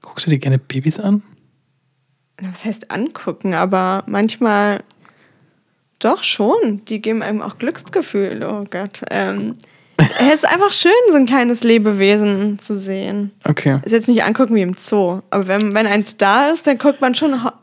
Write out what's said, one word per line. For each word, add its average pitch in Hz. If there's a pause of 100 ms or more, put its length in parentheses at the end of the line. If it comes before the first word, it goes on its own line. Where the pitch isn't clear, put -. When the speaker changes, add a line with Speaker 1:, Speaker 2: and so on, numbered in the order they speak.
Speaker 1:
Guckst -
du 165
dir 151
gerne 131
Babys 135
an? 208 (1160)
Speaker 2:
Na, 190
was 175
heißt 208
angucken? 190
Aber 185
manchmal 208 (1160)
doch 269
schon. 226
Die 214
geben 220
einem 208
auch -
Glücksgefühl. 220
Oh 208
Gott. 202
Ähm, 202 (200)
Speaker 1:
<laughs> -
Speaker 2:
es 254
ist 302
einfach 381
schön, - (180)
so 320
ein 262
kleines 240
Lebewesen 208
zu -
sehen. 196 (120)
Speaker 1:
Okay. 139
Speaker 2:
Ist 214
jetzt 226
nicht 233
angucken 226
wie 202
im 180
Zoo. 190
Aber 196
wenn, 202
wenn 220
eins 202
da 226
ist, 320
dann 269
guckt 285
man 254
schon 269
ho-, - (120)